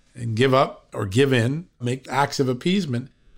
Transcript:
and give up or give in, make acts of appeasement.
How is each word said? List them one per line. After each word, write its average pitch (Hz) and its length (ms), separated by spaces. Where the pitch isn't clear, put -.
and 117 220
give 127 200
up - 380
or 113 140
give 131 260
in, 131 360
make 123 280
acts 139 320
of 131 80
appeasement. 139 640